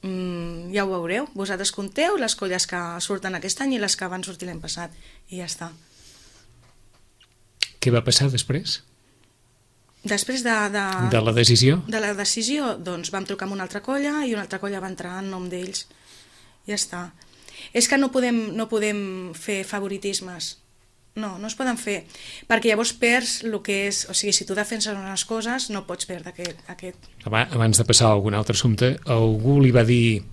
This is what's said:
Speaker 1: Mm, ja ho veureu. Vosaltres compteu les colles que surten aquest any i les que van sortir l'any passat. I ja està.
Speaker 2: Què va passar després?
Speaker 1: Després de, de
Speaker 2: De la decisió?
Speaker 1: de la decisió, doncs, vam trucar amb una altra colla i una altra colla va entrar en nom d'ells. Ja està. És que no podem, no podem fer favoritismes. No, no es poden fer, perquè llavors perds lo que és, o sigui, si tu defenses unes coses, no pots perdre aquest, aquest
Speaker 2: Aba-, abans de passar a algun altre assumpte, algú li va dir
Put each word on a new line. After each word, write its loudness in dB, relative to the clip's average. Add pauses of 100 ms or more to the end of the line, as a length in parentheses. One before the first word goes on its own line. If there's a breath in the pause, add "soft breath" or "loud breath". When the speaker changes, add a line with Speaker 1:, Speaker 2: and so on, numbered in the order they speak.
Speaker 1:
Mm, -6
ja 2
ho -2
veureu. -2
Vosaltres -4
compteu 0
les 0
colles -2
que -6 (220)
surten -4
aquest -4
any 0
i 0
les 0
que -6
van -6
sortir -10
l'any -10
passat. -10 (400 soft breath)
I -12
ja -8
està. -10 (2000 soft breath)
Speaker 2:
Què 4
va 4
passar 4
després? -4 (1200)
Speaker 1:
Després -2
de, 2 (200)
de 0 (280)
Speaker 2:
De 6
la 4
decisió? 6
Speaker 1:
de -2
la 0
decisió, 0
doncs, -6
vam -4
trucar -6
amb -6
una -6
altra -8
colla -2
i 0
una -2
altra -8
colla -4
va -8
entrar -10
en -6
nom -8
d'ells. -8 (800 soft breath)
Ja -4
està. -6 (680 loud breath)
És 4
que 4
no 4
podem, 0
no -2
podem -2
fer -4
favoritismes. -6 (580)
No, -6
no -10
es -8
poden -2
fer, -4 (420 loud breath)
perquè 4
llavors 2
perds 2
lo -2
que 0
és, -4
o -10
sigui, 0
si 0
tu -2
defenses -2
unes -6
coses, -4
no -6
pots -8
perdre -10
aquest, -10 (100)
aquest -14 (180)
Speaker 2:
Aba-, 2 (100)
abans 4
de 4
passar 6
a 8
algun 2
altre 0
assumpte, 4 (100)
algú 4
li 8
va 10
dir 6 (100)